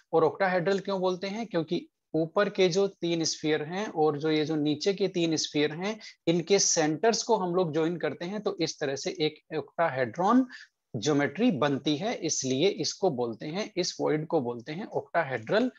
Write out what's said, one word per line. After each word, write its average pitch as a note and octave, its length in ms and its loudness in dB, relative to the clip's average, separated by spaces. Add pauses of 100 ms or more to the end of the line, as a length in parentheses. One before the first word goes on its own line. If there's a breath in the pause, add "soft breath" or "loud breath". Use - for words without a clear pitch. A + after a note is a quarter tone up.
(120)
और D#3+ 120 6
ऑक्टाहेड्रल F#3 560 2
क्यों F#3+ 200 -4
बोलते F#3 260 0
हैं? G#3+ 200 -6
क्योंकि - 400 -2 (280)
ऊपर E3 360 2
के F#3+ 180 4
जो G3 220 2
तीन E3+ 340 -2
स्फीयर D3+ 400 0
हैं F#3 220 -6
और D3+ 320 0
जो D#3 120 0
ये D#3 140 2
जो D#3 120 -2
नीचे D3+ 380 0
के F#3+ 140 0
तीन E3 280 0
स्फीयर D3 380 0
हैं, G3+ 240 -4 (280 loud breath)
इनके F3 320 4
सेंटर्स F3 640 2
को A3+ 140 2
हम F3+ 180 -2
लोग F3+ 200 2
ज्वाइन E3 240 0
करते D3+ 260 -4
हैं G3+ 160 -6
तो G#3 200 -4
इस D#3+ 200 -4
तरह C#3 160 -2
से - 240 -6
एक D3+ 220 -2 (140)
ऑक्टाहेड्रॉन E3 920 2 (480 loud breath)
ज्योमेट्री C#3+ 580 2
बनती C#3+ 440 0
है, G#3 200 -2
इसलिए C#3 540 0
इसको F#3 420 -2
बोलते A#2+ 340 -4
हैं, F#3 300 -6
इस F3 240 -4
वॉइड D3+ 260 0
को D#3+ 160 0
बोलते A#2+ 300 -8
हैं F#3+ 140 -8
ऑक्टाहेड्रल D#3 920 -2